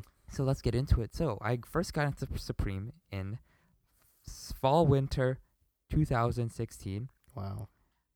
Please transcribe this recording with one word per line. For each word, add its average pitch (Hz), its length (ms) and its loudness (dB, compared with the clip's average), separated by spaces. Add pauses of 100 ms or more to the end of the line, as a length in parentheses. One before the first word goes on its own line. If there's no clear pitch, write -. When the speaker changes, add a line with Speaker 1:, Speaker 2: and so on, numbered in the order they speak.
(300)
Speaker 1:
So 139 140 -2
let's 135 180 0
get 113 120 0
into 127 280 2
it. 107 120 -8
So 127 280 0
I 120 240 0
first - 260 -2
got 147 140 0
into 139 220 -4 (100)
Supreme 101 540 -4 (180)
in 98 280 -6 (880)
s-, - 320 -12
fall, 156 260 6
winter 135 540 4 (500)
two 156 140 4
thousand 120 460 2
sixteen. 113 580 -6 (260)
Speaker 2:
Wow. 101 340 -8 (480)